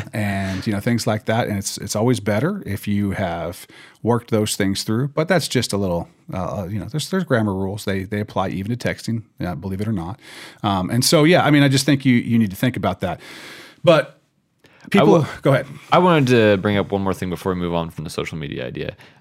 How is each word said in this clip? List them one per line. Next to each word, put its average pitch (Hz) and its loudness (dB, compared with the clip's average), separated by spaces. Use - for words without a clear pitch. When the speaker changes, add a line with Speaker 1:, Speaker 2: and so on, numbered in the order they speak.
Speaker 1:
<laughs> - -20
Speaker 2:
and, 98 -4
you 110 -2
know, 101 -2
things 120 -2
like 110 -2
that. 113 0
And 101 -4
it's, - -8
it's - -8
always 117 2
better 120 -2
if - -8
you 101 0
have 85 -6
worked 113 0
those 107 0
things 98 -2
through, 117 -2
but 160 -2
that's 180 2
just - -2
a - -2
little, 190 -2
uh, 92 -6
you 107 -6
know, 82 -8
there's, - -6
there's 190 -2
grammar 107 0
rules. 95 -4
They, 95 -2
they 104 -6
apply 98 -4
even 104 -4
to - -6
texting, 110 -4
uh, 87 -4
believe 95 -8
it 107 -4
or 113 -2
not. 90 -6
Um, 95 0
and 123 2
so, 156 4
yeah, 160 6
I 143 4
mean, 147 6
I 139 4
just 135 2
think 139 2
you, 127 6
you 117 2
need 107 2
to 95 -12
think 123 -2
about 95 -4
that. 87 -4
But 160 4
people, 180 6
Speaker 1:
I 165 6
wa- 135 0
Speaker 2:
go 143 4
ahead. - 0
Speaker 1:
I 147 6
wanted 165 6
to 107 6
bring 104 0
up 95 -2
one 98 0
more 95 -2
thing 92 -6
before 90 -4
we 90 -4
move 87 -2
on 82 -2
from 78 -12
the 85 -10
social - -8
media 71 -8
idea. 71 -8